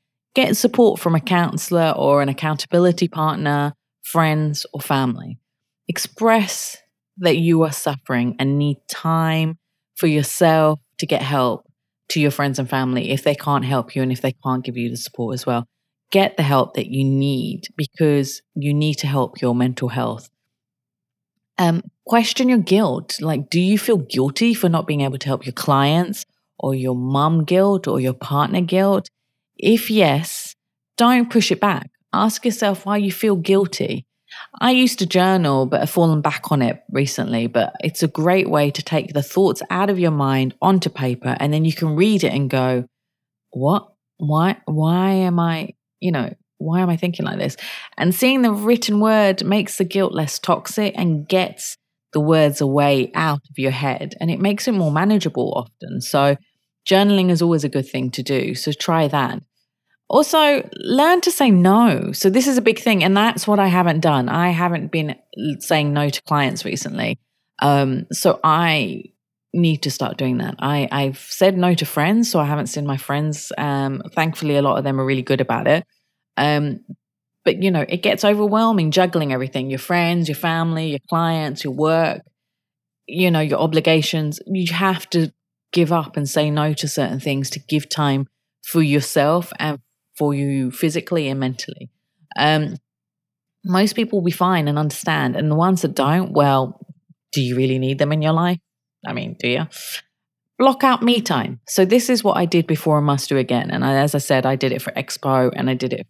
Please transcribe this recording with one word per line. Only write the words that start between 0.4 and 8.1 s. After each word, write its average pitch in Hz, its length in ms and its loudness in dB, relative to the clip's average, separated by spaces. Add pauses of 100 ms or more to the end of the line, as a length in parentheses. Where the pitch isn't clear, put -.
support 240 440 2
from 165 160 0
a 156 40 2
counselor 170 800 0
or 143 240 2
an 139 80 0
accountability 170 800 0
partner, 147 680 -2 (300)
friends 156 680 0
or 147 80 -10
family. 131 600 -4 (480)
Express - 880 -2 (400)
that 175 200 2
you 165 260 4
are 156 80 0
suffering 127 680 -4